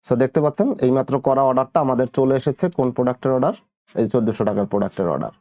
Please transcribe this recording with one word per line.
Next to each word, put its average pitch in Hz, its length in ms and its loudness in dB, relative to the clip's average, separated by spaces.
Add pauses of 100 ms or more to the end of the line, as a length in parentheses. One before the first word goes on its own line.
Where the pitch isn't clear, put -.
So - 60 0 (100)
দেখতে 131 220 0
পাচ্ছেন 196 240 0 (180)
এইমাত্র 131 280 0 (120)
করা 135 240 2
অর্ডারটা 131 360 0
আমাদের 127 220 0 (100)
চলে 131 220 2
এসেছে। 143 240 -2 (140)
কোন 131 180 0
প্রোডাক্টের 123 400 -2
অর্ডার? 139 180 0 (460)
এই 113 120 2
চোদ্দশো 113 360 0
টাকার 101 240 0
প্রোডাক্টের 98 420 -2
অর্ডার। 57 260 -6